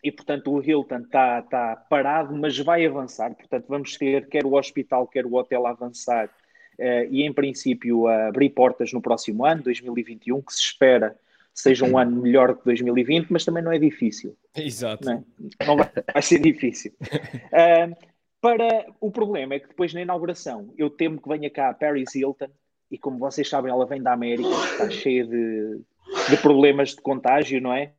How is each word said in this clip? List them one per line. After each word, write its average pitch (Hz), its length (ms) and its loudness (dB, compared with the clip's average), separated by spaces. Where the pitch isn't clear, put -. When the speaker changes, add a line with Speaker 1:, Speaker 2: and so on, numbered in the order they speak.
Speaker 1:
E, 147 80 -4
portanto, 143 420 -6
o 143 80 0
Hilton 131 440 -2
tá, 123 380 2
tá 120 340 -4
parado, 143 480 0
mas 143 220 -4
vai 165 260 2
avançar. 131 520 -4
Portanto, - 320 -8
vamos 143 280 -8
ter 139 320 0
quer 147 160 -2
o 139 100 0
hospital, 131 520 0
quer 127 180 -4
o 120 100 -6
hotel 127 300 -2
a 120 60 -2
avançar. 120 580 -4
Eh, 120 320 0
e, 135 140 -2
em 147 100 -2
princípio, 123 760 0
a 110 180 2
abrir 131 240 2
portas 127 420 2
no 123 80 -6
próximo 117 460 -2
ano, 160 160 2
dois 123 180 -4
mil 123 160 -8
e 120 60 -4
vinte 110 240 -14
e 120 60 -2
um, 135 100 -2
que - 100 -16
se - 80 -6
espera 123 560 4
seja 131 300 2
um 127 120 2
ano 123 240 2
melhor 127 360 4
que - 80 -20
dois 120 160 2
mil 123 180 0
e 123 60 2
vinte, 165 260 0
mas 170 140 0
também 170 180 -2
não 165 80 -2
é 165 80 2
difícil. 131 580 0
Speaker 2:
Exato. 120 480 -6
Speaker 1:
Não 127 80 -2
é? 117 100 -6
Não 147 120 4
vai, 143 140 2
vai 143 100 0
ser 156 180 4
difícil. 135 580 0
<laughs> - 540 -10
Ah, 170 360 6
para, 226 460 2
o 214 80 -4
problema 190 460 -4
é 139 60 -6
que - 80 -20
depois 170 260 -4
na 170 60 -8
inauguração 165 760 -8
eu 147 140 -2
temo 160 320 -4
que 135 60 -14
venha 147 200 -6
cá 139 220 -2
a 123 40 -8
Paris 143 380 -2
Hilton 135 360 -4
e, - 80 -14
como 131 220 -8
vocês 139 280 -6
sabem, 131 220 -2
ela 127 160 0
vem 135 160 -8
da 123 100 0
América, 120 360 -2
está - 420 -4
cheia 127 340 -2
de, 113 540 -4
de 147 100 6
problemas 139 500 6
de - 120 -12
contágio, 135 600 0
não 127 100 -4
é? 143 260 -4